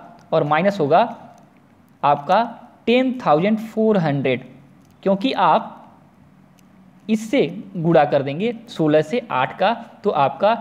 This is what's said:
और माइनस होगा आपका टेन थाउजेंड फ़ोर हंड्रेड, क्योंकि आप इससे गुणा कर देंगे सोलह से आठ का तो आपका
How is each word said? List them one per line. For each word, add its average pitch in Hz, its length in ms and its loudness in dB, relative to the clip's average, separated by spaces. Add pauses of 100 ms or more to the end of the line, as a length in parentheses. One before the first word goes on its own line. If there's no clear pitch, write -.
(340)
और 156 120 0
माइनस 170 340 0
होगा 160 220 2 (1000)
आपका 147 380 2 (440)
टेन 254 340 2
थाउजेंड 180 400 2
फ़ोर 220 400 0
हंड्रेड, 139 460 0 (580)
क्योंकि 190 300 0
आप 190 400 0 (1300)
इससे 220 380 0 (320)
गुणा 160 280 4
कर 143 180 0
देंगे 185 320 -6 (140)
सोलह 156 340 2
से 233 300 -6
आठ - 260 -2
का 202 140 2 (300)
तो 202 60 -2
आपका 196 520 0